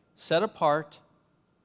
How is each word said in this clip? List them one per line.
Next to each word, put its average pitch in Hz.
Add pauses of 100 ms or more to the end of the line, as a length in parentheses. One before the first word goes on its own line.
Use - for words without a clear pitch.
(180)
Set 165
apart, 156 (640)